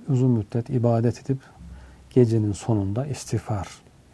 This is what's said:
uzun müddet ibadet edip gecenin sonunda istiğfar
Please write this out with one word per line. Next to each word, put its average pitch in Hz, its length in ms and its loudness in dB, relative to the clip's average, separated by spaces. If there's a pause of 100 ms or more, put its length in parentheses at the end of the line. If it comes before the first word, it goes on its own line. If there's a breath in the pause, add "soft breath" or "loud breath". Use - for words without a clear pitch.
uzun 131 220 2
müddet 117 400 -2
ibadet 117 540 0
edip 135 140 -4 (720 loud breath)
gecenin 110 420 4
sonunda 104 540 -2
istiğfar 110 600 -6 (460)